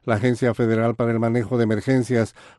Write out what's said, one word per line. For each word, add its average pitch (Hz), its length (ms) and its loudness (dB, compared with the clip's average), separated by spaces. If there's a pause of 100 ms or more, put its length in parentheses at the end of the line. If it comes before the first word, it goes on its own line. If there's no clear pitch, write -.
la 120 100 0
Agencia 120 400 0
Federal 113 400 0
para 117 160 -2
el 113 80 0
Manejo 117 400 -2
de 117 60 2
Emergencias, 117 720 0 (220)